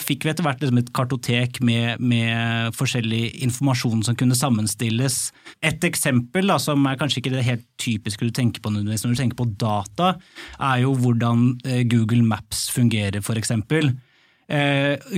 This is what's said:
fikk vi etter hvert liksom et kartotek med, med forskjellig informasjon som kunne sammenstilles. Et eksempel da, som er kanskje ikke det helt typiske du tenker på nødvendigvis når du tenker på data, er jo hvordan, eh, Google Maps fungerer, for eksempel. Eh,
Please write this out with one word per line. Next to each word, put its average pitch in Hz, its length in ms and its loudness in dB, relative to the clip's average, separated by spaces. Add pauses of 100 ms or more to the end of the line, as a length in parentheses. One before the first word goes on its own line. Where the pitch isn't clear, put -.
fikk - 220 -2
vi 156 80 0
etter 165 100 -2
hvert 139 160 0
liksom 123 220 2
et 120 120 -4
kartotek 123 680 -2
med, 117 380 0
med 117 760 0
forskjellig 113 680 -2
informasjon 123 580 0
som 117 140 -2
kunne 127 180 2
sammenstilles. 120 960 0 (320)
Et 156 220 0
eksempel 165 640 0
da, 165 100 4
som 143 280 2
er 135 100 0
kanskje 131 260 -2
ikke 131 140 -2
det 131 80 -2
helt 120 220 -2 (120)
typiske 107 480 -4
du 117 60 0
tenker 123 320 -2
på 107 80 -2
nødvendigvis 104 320 -2
når 123 100 0
du 135 80 0
tenker 120 220 -2
på 104 140 -2
data, 120 580 0 (420)
er 131 220 2
jo 135 160 2
hvordan, 120 680 2
eh, 123 180 0
Google 117 400 4
Maps - 440 -2
fungerer, 104 540 2
for 113 120 -4
eksempel. 123 600 0 (580)
Eh, 143 460 2 (200)